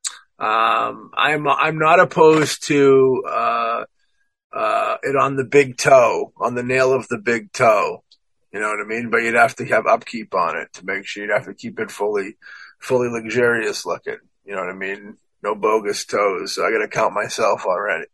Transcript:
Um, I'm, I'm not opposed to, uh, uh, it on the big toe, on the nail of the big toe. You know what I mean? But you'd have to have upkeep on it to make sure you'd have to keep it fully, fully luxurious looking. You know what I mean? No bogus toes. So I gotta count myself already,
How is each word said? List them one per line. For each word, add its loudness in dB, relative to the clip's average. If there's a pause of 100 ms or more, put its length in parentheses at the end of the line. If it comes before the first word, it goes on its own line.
(380)
Um, 0
I'm, 0
I'm 0
not 6
opposed 4
to, 4
uh, -2 (680)
uh, -2
it -2
on 2
the -4
big 2
toe, 4
on -4
the -4
nail 2
of -2
the -6
big -4
toe. 2 (480)
You -10
know -4
what -4
I -10
mean? -6
But 0
you'd -2
have 2
to -10
have 0
upkeep -2
on -2
it -10
to -18
make -8
sure -12
you'd -4
have -2
to -14
keep -12
it -8
fully, -4 (420)
fully -2
luxurious -2
looking. -8 (260)
You -14
know -6
what -6
I -12
mean? -12 (260)
No -4
bogus -2
toes. -2
So -4
I 0
gotta -2
count -2
myself -2
already, -2